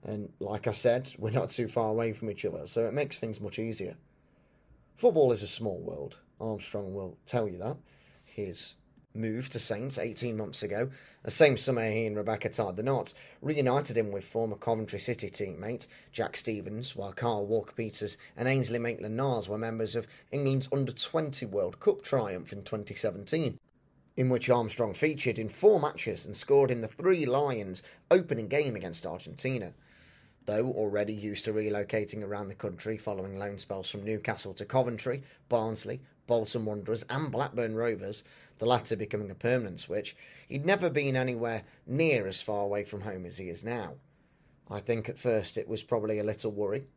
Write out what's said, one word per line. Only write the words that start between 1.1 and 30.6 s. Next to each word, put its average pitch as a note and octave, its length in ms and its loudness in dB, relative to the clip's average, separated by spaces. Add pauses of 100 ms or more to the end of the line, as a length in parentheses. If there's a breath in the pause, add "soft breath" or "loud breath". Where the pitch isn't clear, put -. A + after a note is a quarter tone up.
we're A2 120 -2
not A2+ 200 0
too A#2 180 0
far A2 200 2
away A2+ 240 2
from A2 180 -6
each G2 140 -8
other, E2+ 220 -2
so A2+ 200 2
it A2 80 -2
makes C#3+ 240 -2
things A2 220 -6
much G2+ 180 -6
easier. G#2+ 380 -4 (960 soft breath)
Football D#3+ 380 8
is G#2 100 2
a G2 60 -4
small G2+ 300 -2
world. D2 400 -8 (220)
Armstrong G#2 540 -6
will F#2+ 220 -6 (100)
tell A2+ 220 2
you F2 100 -8
that. A2+ 200 -4 (460 soft breath)
His - 520 -8 (380)
moved A2+ 380 -4
to A#2 60 -6
Saints B2 400 -2
eighteen A2 380 -2
months G#2+ 260 -4
ago. G#2+ 280 -2 (320 loud breath)
The A2 80 -4
same C#3+ 260 8
summer A#2 340 2
he A2+ 160 0
and G#2 100 -2
Rebecca G#2+ 320 -2
tied F#2+ 280 -2
the G#2 60 -4
knot, C3 320 0 (260 loud breath)
reunited C#3 560 2
him G#2+ 140 2
with G2 140 -4
former A2+ 320 -2
Coventry A2 420 0
City G#2+ 320 -4
teammate G2 560 -6 (240 loud breath)
Jack - 260 -2
Stevens, G#2+ 600 -6
while G2 160 -6
Kyle G#2+ 340 0
Walker-Peters G#2+ 680 -2 (200 loud breath)
and B2 120 0
Ainsley A#2+ 300 2
Maitland-Niles A#2 680 0
were G#2 100 -2
members A2+ 360 -2
of A#2 120 -2 (240 loud breath)
England's C3+ 420 0
under C3+ 200 2
twenty D3 540 -2
World F#2+ 340 0
Cup G3+ 220 4
triumph G2 500 0
in G2+ 100 -10
twenty G#2 320 -6
seventeen, G#2 640 -2 (580)
in B2+ 120 4
which B2+ 220 2
Armstrong A2+ 440 4
featured C#3 440 0
in A2 100 -2
four G3+ 300 8
matches C#3+ 460 -2
and G#2 120 -10
scored C#3 340 6
in A#2+ 100 0
the A2 80 -4
Three F3 360 2
Lions B2 580 0 (280 loud breath)
opening D#3 380 4
game C#3+ 260 2
against F2+ 320 -6
Argentina. F#2 680 -4 (720 loud breath)
Though A2+ 280 2